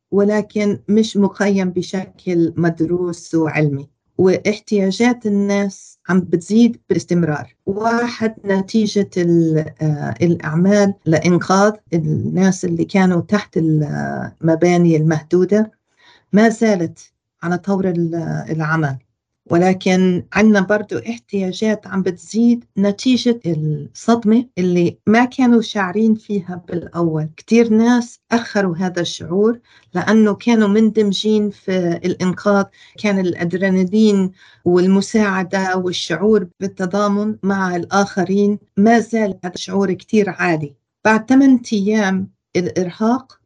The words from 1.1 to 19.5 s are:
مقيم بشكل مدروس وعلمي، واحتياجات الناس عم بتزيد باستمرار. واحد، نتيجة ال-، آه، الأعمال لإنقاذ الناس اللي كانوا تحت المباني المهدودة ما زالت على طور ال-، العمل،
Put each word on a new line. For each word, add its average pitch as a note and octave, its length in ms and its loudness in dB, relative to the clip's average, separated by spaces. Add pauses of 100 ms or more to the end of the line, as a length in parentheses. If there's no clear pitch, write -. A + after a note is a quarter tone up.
مقيم G3 540 0
بشكل F3 840 -4
مدروس E3+ 800 -2
وعلمي، D3 540 -2 (300)
واحتياجات G3+ 1080 0
الناس G3+ 720 -2 (100)
عم F3+ 120 2
بتزيد G3+ 600 0 (100)
باستمرار. E3+ 640 -2 (100)
واحد، A3+ 680 -2 (100)
نتيجة G3 720 0
ال-، E3+ 480 2 (180)
آه، D3 400 -2
الأعمال F3 720 2 (120)
لإنقاذ F3 640 2 (200)
الناس E3 720 -2
اللي E3 200 -2
كانوا F3+ 360 2
تحت - 360 -4
المباني D#3 1400 0
المهدودة F3+ 760 0 (600)
ما G#3+ 160 4
زالت G3+ 640 -2 (300)
على F3 160 -4
طور F#3+ 300 -2
ال-، E3 640 -4
العمل، D#3 460 -2 (540)